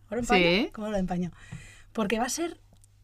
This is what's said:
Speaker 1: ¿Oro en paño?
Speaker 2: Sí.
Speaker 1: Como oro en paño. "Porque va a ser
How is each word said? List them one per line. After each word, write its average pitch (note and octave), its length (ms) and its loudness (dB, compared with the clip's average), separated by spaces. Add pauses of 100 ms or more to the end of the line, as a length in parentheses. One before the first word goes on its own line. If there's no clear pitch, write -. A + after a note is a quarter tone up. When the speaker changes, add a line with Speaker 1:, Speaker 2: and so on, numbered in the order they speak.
(100)
Speaker 1:
¿Oro A#3 100 -2
en A#3+ 60 -4
paño? G3+ 180 6
Speaker 2:
Sí. F#3+ 280 2
Speaker 1:
Como G#3+ 160 -10
oro G#3+ 80 -4
en F#3 100 0
paño. F3+ 260 -2 (600)
"Porque G#3+ 260 -2
va A#3 80 0
a - 40 -6
ser E4 300 -6 (420)